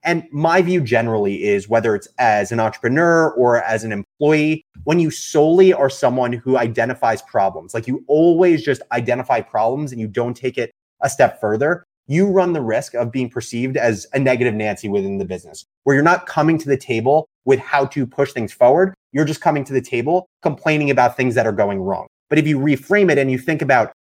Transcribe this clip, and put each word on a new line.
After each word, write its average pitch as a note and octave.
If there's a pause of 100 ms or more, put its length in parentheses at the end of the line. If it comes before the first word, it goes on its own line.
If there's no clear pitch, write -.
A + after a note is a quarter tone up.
And E3
my E3
view F3+
generally A2
is G2+
whether A2
it's - (100)
as G#2+
an A#2
entrepreneur D#3
or A#2+
as A2
an A2+ (280)
employee, D#3 (200)
when E3
you D#3+
solely E3+
are C#3
someone B2+
who B2+
identifies A#2
problems, F#2
like, A2+
you B2+
always E3
just C3+ (100)
identify A#2+
problems B2
and A#2+
you A2
don't A#2+
take B2+
it A#2+ (300)
a C3+
step -
further, C3 (240)
you E3+
run F3+
the D#3
risk A2+
of A#2+
being B2+
perceived B2
as A#2
a C#3
negative B2+
Nancy G#2+
within G2
the G3
business, F2+ (180)
where C3+
you're C#3
not F3+
coming D#3+
to C#3
the C3+
table C3 (200)
with C3
how C#3
to C3
push C#3
things A2
forward. E3+ (180)
You're D3
just D3
coming D3+
to C#3
the B2+
table C#3 (140)
complaining D3+
about B2
things B2+
that A2+
are G#2+
going G2
wrong. F#2 (220)
But D3+
if D3+
you C#3+
reframe D#3
it C#3+
and C3+
you B2+
think D3+
about B2+